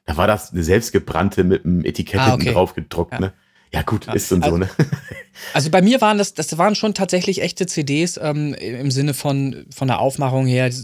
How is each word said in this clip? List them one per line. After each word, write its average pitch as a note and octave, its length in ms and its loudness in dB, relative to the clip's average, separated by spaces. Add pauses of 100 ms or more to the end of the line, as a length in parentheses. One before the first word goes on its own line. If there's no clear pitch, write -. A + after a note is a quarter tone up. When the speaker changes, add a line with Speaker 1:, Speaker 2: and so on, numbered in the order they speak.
Speaker 1:
da D#2+ 100 -6
war F2+ 100 4
das G#2+ 260 0
eine F2 100 0
selbstgebrannte F#2+ 840 2
mit F2+ 220 2
einem F2 180 2
Etikett - 340 -4
Speaker 2:
Ah, C3 120 4
Speaker 1:
hinten B2+ 140 2
Speaker 2:
okay. A#2 100 0
Speaker 1:
drauf F2+ 180 2
gedruckt, - 400 -6
Speaker 2:
Ja. - 80 -6
Speaker 1:
ne? F#2+ 120 -2 (420)
Ja - 80 -2
gut, - 240 -4
Speaker 2:
Ja. G#2+ 80 2
Speaker 1:
ist G2 180 -2
und F2+ 100 4
so, E2 120 4
Speaker 2:
Also, - 20 2
Speaker 1:
ne? F#2 140 0 (400)
<laughs> - 420 -16
Speaker 2:
also D3+ 160 0
bei F3+ 140 4
mir B3 180 6
waren G#3+ 160 4
das, G3+ 160 -2
das G#3 240 -6
waren G3+ 200 4
schon G#3+ 180 -2
tatsächlich F#3 480 -2
echte F3+ 240 -4
C D#3+ 180 -4
Ds, D3+ 380 -2
ähm, D3 320 -2
im B2 360 -6
Sinne C#3 220 0
von, C#3 560 -4
von C3+ 200 -4
der A#2 100 2
Aufmachung C3 480 0
her, B2+ 240 2 (140)